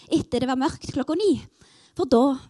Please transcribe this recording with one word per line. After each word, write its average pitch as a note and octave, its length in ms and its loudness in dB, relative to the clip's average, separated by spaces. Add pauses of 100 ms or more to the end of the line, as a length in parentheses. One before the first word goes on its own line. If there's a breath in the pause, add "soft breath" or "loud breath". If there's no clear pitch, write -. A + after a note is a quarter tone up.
etter - 320 0
det B3 80 -2
var C4 140 -2
mørkt - 320 -4
klokka D4 260 -4
ni, G4 220 2 (560 soft breath)
for E4+ 100 -2
da B3+ 300 4 (120)